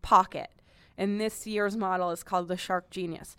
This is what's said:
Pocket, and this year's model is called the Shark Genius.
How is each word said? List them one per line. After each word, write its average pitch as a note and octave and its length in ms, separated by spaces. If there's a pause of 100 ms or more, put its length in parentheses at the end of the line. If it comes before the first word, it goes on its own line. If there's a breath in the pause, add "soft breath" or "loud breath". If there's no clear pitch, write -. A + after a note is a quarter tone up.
Pocket, F#3 480 (480 soft breath)
and G3+ 220
this A3 260
year's G#3 300
model F#3 340
is E3+ 120
called F3+ 260
the F3+ 80
Shark F3+ 340
Genius. F3 480